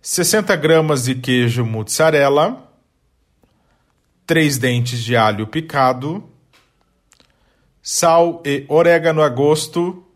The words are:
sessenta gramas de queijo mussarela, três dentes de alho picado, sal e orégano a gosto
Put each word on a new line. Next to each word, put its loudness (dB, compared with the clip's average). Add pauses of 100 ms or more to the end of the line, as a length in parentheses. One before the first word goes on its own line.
sessenta -2
gramas 0
de -2
queijo 0
mussarela, 0 (1500)
três 0
dentes -2
de -2
alho 0
picado, -2 (1600)
sal 2
e -4
orégano 2
a 4
gosto -2